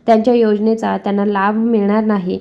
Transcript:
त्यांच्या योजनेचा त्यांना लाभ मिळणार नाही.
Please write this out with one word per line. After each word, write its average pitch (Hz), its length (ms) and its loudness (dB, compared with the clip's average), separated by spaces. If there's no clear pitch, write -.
त्यांच्या 226 280 2
योजनेचा 220 640 0
त्यांना 202 280 -2
लाभ 202 300 0
मिळणार 220 480 0
नाही. 190 380 -2